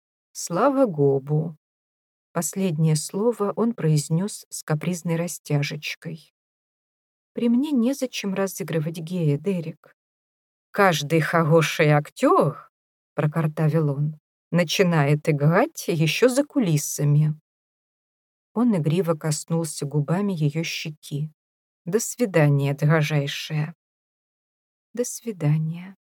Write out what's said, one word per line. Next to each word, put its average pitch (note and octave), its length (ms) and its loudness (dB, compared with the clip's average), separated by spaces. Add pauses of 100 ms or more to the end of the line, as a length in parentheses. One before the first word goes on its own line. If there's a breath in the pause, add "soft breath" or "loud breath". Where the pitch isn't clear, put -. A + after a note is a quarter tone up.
(300)
Слава C4 560 2
Гобу". D3 680 0 (760)
Последнее D#3+ 640 0
слово G3+ 600 -2
он A3+ 180 0
произнёс D#3+ 720 0
с - 140 -12
капризной E3 540 -4
растяжечкой. D3+ 1160 -6 (1000)
"При A#3 160 0
мне C#4 220 2
незачем B3 600 -2
разыгрывать E3+ 680 -4
гея, D#3+ 380 0
Дерек". E3 580 -6 (760)
"Каждый D#3+ 500 2
хороший D#3 720 2
актёр", F3 760 2 (440)
прокартавил D#3 760 0
он, D3 280 -4 (320)
"начинает E3 800 2
играть E3 600 2
ещё E3 420 2
за C4+ 140 2
кулисами". D3+ 920 0 (1160)
Он A3+ 200 2
игриво E3 400 0
коснулся D#3+ 680 -4
губами D#3+ 480 -2
её D#3 300 -2
щеки. D#3 680 -8 (540)
"До G3 160 -2
свидания, D3 720 0
дорожайшая". D3+ 1000 -2 (1200)
"До A#3+ 100 -4
свидания". E3+ 920 -4 (120)